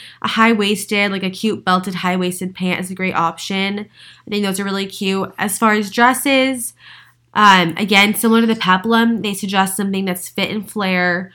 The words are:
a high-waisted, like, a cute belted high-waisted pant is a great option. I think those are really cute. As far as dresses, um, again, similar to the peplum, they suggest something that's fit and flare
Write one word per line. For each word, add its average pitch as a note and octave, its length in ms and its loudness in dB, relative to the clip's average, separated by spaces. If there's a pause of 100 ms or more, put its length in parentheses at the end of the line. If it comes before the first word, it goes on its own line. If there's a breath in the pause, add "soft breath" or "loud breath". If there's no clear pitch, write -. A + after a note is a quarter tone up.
(240 loud breath)
a - 60 -2
high-waisted, G#3 840 2
like, F#3+ 120 -4
a F#3 60 -2
cute G#3 340 -4
belted F#3 320 0
high-waisted F#3 600 -4
pant F#3 240 -2
is F3+ 100 -8
a F#3 60 -10
great F#3 180 -4
option. G3 760 -4 (380 loud breath)
I - 40 -18
think G#3 140 -2
those F#3+ 160 -2
are G3+ 40 -4
really G3 240 -4
cute. F#3+ 500 -4
As G3 220 -4
far A3 140 2
as G#3 180 -2
dresses, B3+ 800 2 (640 loud breath)
um, F#3+ 420 6
again, G3+ 380 2
similar A3+ 260 4
to A3+ 60 2
the A3 80 2
peplum, A3+ 680 2
they G3+ 120 -4
suggest F#3+ 440 -2
something F#3+ 280 -2
that's F3+ 220 -4
fit - 220 -4
and G3+ 200 -6
flare F3+ 640 -2